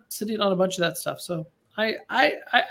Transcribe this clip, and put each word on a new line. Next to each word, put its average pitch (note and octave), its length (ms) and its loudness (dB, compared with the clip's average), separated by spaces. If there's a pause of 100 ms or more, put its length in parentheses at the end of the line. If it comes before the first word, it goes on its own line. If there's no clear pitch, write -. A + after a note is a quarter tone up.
sitting G#3+ 320 -4
on G3 100 2
a F#3 40 0
bunch F#3 240 0
of - 20 2
that E3 160 0
stuff. C#3+ 240 -6
So D#3+ 240 -8 (320)
I, G#3+ 200 -2 (120)
I, B3 280 2 (160)
I, B3 180 8